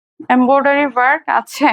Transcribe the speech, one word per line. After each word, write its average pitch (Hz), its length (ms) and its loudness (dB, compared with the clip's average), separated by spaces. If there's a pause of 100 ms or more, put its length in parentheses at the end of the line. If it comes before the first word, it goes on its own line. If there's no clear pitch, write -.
(340)
এমব্রয়ডারি 277 600 2
ওয়ার্ক 269 300 0 (160)
আছে। 277 320 -2